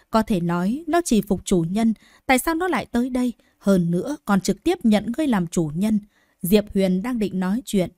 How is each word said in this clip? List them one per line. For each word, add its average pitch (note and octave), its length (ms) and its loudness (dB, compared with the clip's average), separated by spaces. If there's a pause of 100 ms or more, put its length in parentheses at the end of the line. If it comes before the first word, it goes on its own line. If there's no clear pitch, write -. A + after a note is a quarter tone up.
có A3 120 2
thể G#3+ 180 -2
nói F3 480 -2
nó E4 180 2
chỉ G#3+ 160 2
phục F#3+ 240 -2
chủ E3+ 240 0
nhân. A3+ 240 0 (320)
Tại B3+ 140 2
sao E4 160 -2
nó F4 120 0
lại C#4+ 180 -2
tới A#3+ 240 -2
đây? B3 240 -2 (240)
Hơn F3+ 340 2
nữa A#3+ 340 -2
còn G3 160 2
trực - 220 -2
tiếp F4+ 200 0
nhận G#3+ 340 2
ngươi D#4 100 0
làm G3 200 0
chủ E3 280 -2
nhân. G#3+ 240 0 (420)
Diệp G3+ 320 2
Huyền F#3 280 2
đang B3 180 -4
định F#3 200 -2
nói F#3+ 260 -2
chuyện F3+ 320 -2